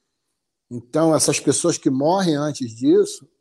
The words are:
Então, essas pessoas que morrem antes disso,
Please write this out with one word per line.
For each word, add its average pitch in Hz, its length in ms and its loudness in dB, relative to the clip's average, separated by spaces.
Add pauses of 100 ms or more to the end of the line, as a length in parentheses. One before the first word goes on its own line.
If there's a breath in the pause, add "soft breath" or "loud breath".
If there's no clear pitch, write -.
(720)
Então, 156 400 0
essas 143 240 0
pessoas 151 400 0
que - 120 -2
morrem 160 460 0
antes 143 380 -6
disso, 143 540 0 (140)